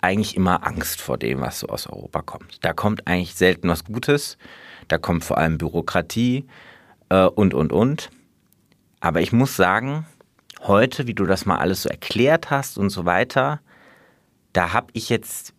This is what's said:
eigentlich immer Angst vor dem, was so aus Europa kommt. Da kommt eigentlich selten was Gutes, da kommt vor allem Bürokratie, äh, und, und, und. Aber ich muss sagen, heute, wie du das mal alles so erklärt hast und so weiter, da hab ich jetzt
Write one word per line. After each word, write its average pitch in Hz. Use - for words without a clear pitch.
eigentlich 101
immer 92
Angst 78
vor -
dem, 64
was 62
so -
aus -
Europa -
kommt. -
Da 85
kommt 107
eigentlich 90
selten 90
was 85
Gutes, 131
da 82
kommt 85
vor -
allem 80
Bürokratie, 95
äh, 95
und, 95
und, 76
und. 120
Aber 82
ich 87
muss 127
sagen, 123
heute, 120
wie 113
du 98
das 92
mal 95
alles 92
so -
erklärt -
hast 139
und 98
so 95
weiter, 127
da 90
hab 113
ich -
jetzt -